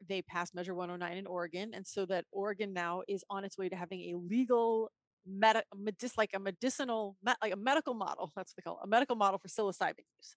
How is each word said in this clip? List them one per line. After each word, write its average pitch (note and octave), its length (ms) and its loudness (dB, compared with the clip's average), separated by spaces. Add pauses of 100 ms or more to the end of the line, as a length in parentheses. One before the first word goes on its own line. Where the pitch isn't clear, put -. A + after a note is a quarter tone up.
they F#3+ 140 -2
passed F3 320 -6
Measure F3+ 200 -6
one F3 160 -4
oh F3+ 60 -6
nine F3 220 -6
in G3 80 -10
Oregon, F3+ 480 -6
and F#3+ 120 -10
so G3 200 -4
that F3 260 0
Oregon G3+ 400 -4
now F3 340 -2
is G3 220 -4
on G3 160 -6
its - 140 -10
way F#3 100 -2
to F3+ 80 -4
having F3+ 240 -6
a F3 160 -6
legal A3+ 760 2 (360)
medi-, G#3+ 340 6 (180)
medis-, G#3+ 380 -4
like, G#3+ 180 4
a F#3+ 40 0
medicinal, G#3+ 840 -2
me-, A3+ 200 4
like, G#3 100 2
a F#3+ 40 0
medical C4 360 2
model, F#3 420 -4
that's - 180 -8
what - 40 -18
they - 100 -12
call - 120 -6
it, - 60 -10
a G3 40 -6
medical A#3+ 260 6
model G3+ 240 4
for F#3 100 -10
psilocybin F#3 500 0 (180)
use. - 200 -20